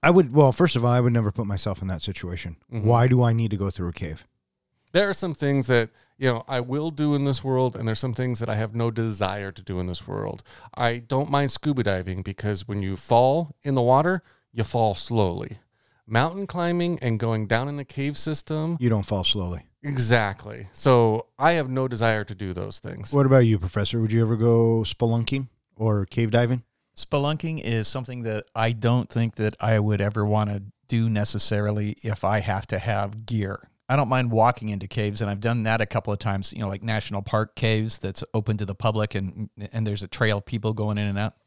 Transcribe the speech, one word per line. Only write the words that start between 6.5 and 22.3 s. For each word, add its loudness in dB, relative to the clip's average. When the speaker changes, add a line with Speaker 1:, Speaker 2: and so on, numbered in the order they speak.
Speaker 2:
will -4
do 0
in 0
this 0
world, 0
and -4
there's -2
some -4
things -2
that -4
I -2
have -2
no 0
desire -2
to -18
do -6
in -4
this -8
world. -8
I 0
don't -2
mind 2
scuba 0
diving -2
because -4
when -4
you -4
fall 2
in -2
the 2
water, 4
you -2
fall 0
slowly. -2
Mountain 0
climbing -2
and 0
going -2
down 0
in -8
the -10
cave -6
system. -4
Speaker 1:
You 2
don't 2
fall -2
slowly. -2
Speaker 2:
Exactly. -2
So 4
I 4
have 0
no -2
desire 0
to -12